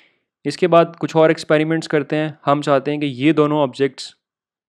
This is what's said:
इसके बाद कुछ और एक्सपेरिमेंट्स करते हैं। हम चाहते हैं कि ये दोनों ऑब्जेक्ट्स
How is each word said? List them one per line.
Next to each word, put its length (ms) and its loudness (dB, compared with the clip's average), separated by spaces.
इसके 220 -2
बाद 280 4
कुछ 200 -8
और 160 4
एक्सपेरिमेंट्स 560 -2
करते 280 -2
हैं। 300 -4
हम 160 2
चाहते 300 0
हैं 80 -6
कि 80 -4
ये 260 0
दोनों 260 0
ऑब्जेक्ट्स 560 -4